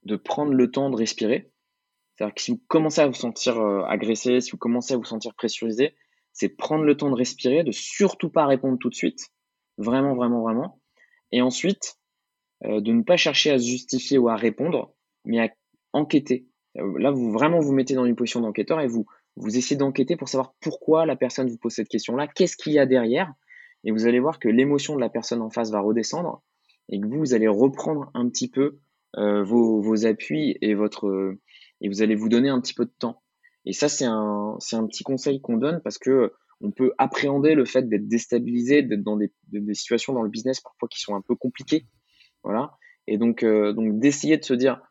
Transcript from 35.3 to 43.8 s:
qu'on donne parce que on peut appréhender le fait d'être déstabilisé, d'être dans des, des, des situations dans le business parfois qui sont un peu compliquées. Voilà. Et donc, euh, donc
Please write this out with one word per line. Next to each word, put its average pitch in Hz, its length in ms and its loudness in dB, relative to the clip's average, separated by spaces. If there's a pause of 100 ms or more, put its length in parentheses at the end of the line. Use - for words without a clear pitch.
qu'on 117 160 -2
donne 151 260 0
parce 104 160 -8
que 127 340 2 (280)
on 104 100 -4
peut 127 280 0
appréhender 139 560 2
le 135 100 4
fait 127 240 0
d'être 104 180 0
déstabilisé, 120 760 2
d'être 110 200 -2
dans 104 140 -2
des, 104 160 -2 (160)
des, 104 120 -6
des 104 140 -4
situations - 380 -2
dans 123 100 -2
le 104 80 -2
business 123 300 -4
parfois - 280 -10
qui - 120 -12
sont 104 140 -6
un 98 60 -4
peu 120 140 -2
compliquées. - 520 -4 (560)
Voilà. 123 340 -4 (300)
Et 104 120 -2
donc, 117 240 0
euh, 107 300 4
donc 107 260 -2